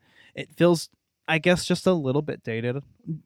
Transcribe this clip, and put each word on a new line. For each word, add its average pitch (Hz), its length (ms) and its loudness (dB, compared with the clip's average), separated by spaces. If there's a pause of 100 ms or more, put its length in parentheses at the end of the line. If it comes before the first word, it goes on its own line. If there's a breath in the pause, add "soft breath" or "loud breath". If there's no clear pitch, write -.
(340 soft breath)
It - 200 -12
feels, 170 360 2 (360)
I 160 120 0
guess, 175 260 2
just - 220 -2
a 185 60 6
little 143 300 0
bit - 200 -10
dated. 120 400 -4 (440)